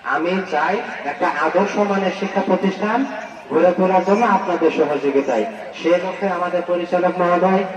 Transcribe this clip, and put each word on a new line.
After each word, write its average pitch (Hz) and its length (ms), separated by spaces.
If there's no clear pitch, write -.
আমি 165 380
চাই 170 300
একটা - 220
আদর্শ 196 500
মানের 196 420
শিক্ষা 196 220
প্রতিষ্ঠান 208 640
গড়ে 170 260
তোলার 185 300
জন্য 214 180
আপনাদের 165 460
সহযোগিতায়। 139 720
সে 165 60
লক্ষ্যে 180 400
আমাদের 175 380
পরিচালক 175 520
মহোদয় 180 440